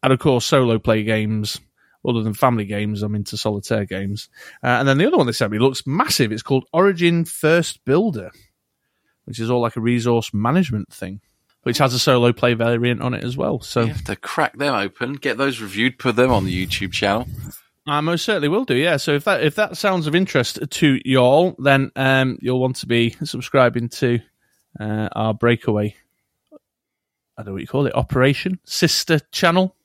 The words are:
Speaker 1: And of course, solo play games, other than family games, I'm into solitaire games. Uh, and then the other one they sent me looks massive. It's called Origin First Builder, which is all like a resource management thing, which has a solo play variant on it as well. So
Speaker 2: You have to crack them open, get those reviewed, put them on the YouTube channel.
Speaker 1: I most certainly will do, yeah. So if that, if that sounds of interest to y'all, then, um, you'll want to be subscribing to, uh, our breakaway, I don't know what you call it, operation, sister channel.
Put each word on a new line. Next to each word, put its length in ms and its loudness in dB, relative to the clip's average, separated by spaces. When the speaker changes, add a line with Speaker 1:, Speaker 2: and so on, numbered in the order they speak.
Speaker 1:
And 100 2
of 80 0
course, 260 0
solo 320 2
play 240 0
games, 580 -2
other 160 -2
than 100 -2
family 320 0
games, 380 -4
I'm 120 -4
into 220 -6
solitaire 480 -2
games. 440 -8
Uh, 60 -2
and 200 2
then 100 4
the 80 4
other 120 2
one 80 4
they 60 -2
sent 200 -2
me 60 -2
looks 280 0
massive. 460 0
It's 100 -8
called 300 0
Origin 540 2
First 580 0
Builder, 460 0
which 160 -12
is 100 -2
all 100 2
like 160 -2
a 40 -6
resource 520 0
management 600 0
thing, 280 -12
which 140 -2
has 140 2
a 60 -2
solo 340 4
play 220 0
variant 480 0
on 120 -2
it 100 -8
as 120 -6
well. 240 -2
So 200 -4
Speaker 2:
You 80 2
have 160 -6
to 120 -6
crack 400 -4
them 180 -2
open, 400 -4
get 240 -4
those 220 -2
reviewed, 380 -2
put 160 0
them 160 6
on 140 4
the 220 -2
YouTube 260 -6
channel. 340 0
Speaker 1:
I 140 -2
most 240 -2
certainly 240 0
will 160 0
do, 120 -2
yeah. 200 2
So 180 -2
if 100 -2
that, 200 0
if 120 0
that 200 -2
sounds 300 0
of 80 -4
interest 440 2
to 340 2
y'all, 540 4
then, 380 2
um, 440 2
you'll 200 -2
want 160 0
to 100 -12
be 280 2
subscribing 680 0
to, 300 0
uh, 320 -4
our 220 -2
breakaway, 600 0
I 60 -14
don't 60 -12
know 40 -8
what 80 -8
you 60 -10
call 200 -2
it, 80 -4
operation, 680 0
sister 560 0
channel. 520 2